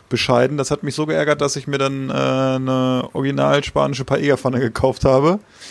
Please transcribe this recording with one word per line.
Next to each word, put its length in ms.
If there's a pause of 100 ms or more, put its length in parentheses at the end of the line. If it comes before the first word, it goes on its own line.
bescheiden. 480
Das 140
hat 120
mich 100
so 120
geärgert, 340
dass 160
ich 120
mir 100
dann, 320
äh, 40
eine 1000
original 500
spanische 400
Paella-Pfanne 560
gekauft 460
habe. 340 (320)